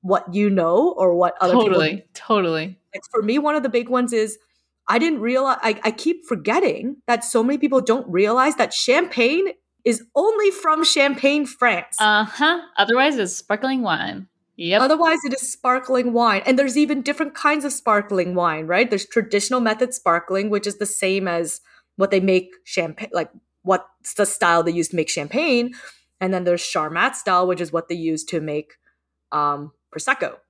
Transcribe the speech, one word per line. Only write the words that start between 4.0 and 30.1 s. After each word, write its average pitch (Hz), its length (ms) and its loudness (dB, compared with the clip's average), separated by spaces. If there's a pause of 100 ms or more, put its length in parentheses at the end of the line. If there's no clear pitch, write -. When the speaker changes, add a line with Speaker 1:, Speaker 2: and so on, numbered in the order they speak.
Speaker 1:
is 220 260 -2 (500)
I 214 100 2
didn't 311 220 0
realize, 254 420 0
I, 214 220 -2
I 220 80 2
keep 330 340 -4
forgetting 240 720 -2 (100)
that 233 160 0
so 226 220 0
many 277 140 0
people 262 220 2
don't 247 300 0
realize 233 460 2
that - 180 0
champagne 320 760 0 (340)
is 233 180 0 (140)
only 415 340 2
from 320 340 0
Champagne, 285 600 2
France. 220 540 -2
Speaker 2:
Uh-huh. 220 600 2 (160)
Otherwise, 277 400 4
it's 190 200 -2
sparkling 254 460 -2
wine. 190 440 -4 (300)
Yep. 185 260 2
Speaker 1:
Otherwise, 320 420 2
it 254 80 -4
is - 200 -6
sparkling 247 600 0
wine. 226 320 2
And 254 140 4
there's 269 180 2
even 294 240 2
different 285 340 -4
kinds 294 300 0
of 285 80 -4
sparkling 202 600 0
wine, 160 320 0
right? 202 240 2
There's 196 160 -4
traditional 220 540 -2
method 233 340 0
sparkling, 185 560 0
which 208 160 -2
is 202 120 -8
the 208 80 -4
same 190 420 -2
as 170 320 -4 (360)
what 196 140 0
they 196 100 2
make 185 300 2 (160)
champa-, 170 460 -6
like, 165 180 -4 (320)
what's - 520 -4
the 202 120 2
style 170 360 2
they 170 100 0
use 170 160 -2
to - 80 -6
make 156 120 0
champagne. 240 640 -2 (480)
And 190 140 0
then 180 100 -2
there's 175 180 2
Charmat 170 520 -2
style, 185 320 0
which 185 140 -2
is 160 120 -6
what 165 160 -4
they 170 60 -4
use 160 300 -4
to 165 160 -4
make, 151 320 -8 (600)
um, 147 400 -2 (220)
Prosecco. 170 420 -4 (140)